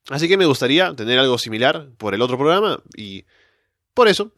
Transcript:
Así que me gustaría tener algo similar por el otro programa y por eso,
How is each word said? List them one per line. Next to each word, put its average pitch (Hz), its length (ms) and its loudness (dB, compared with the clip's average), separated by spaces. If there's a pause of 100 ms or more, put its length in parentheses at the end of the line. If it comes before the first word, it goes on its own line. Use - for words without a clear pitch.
Así 151 180 -4
que 190 100 4
me 185 100 4
gustaría 143 500 2
tener 123 240 0
algo 127 180 2
similar 131 600 -4
por 98 160 -4
el 110 80 0
otro 123 140 -2
programa 170 460 0 (140)
y 98 300 -16 (680)
por 240 140 4
eso, 208 300 -2